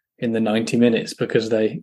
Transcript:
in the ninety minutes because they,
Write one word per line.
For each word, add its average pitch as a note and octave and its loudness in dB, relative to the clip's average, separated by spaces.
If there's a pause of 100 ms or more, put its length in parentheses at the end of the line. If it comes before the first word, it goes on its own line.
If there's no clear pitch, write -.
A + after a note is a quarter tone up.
(200)
in A#2+ -2
the A2+ 0
ninety A2+ 0
minutes A#2 2
because A2+ -2
they, A2 0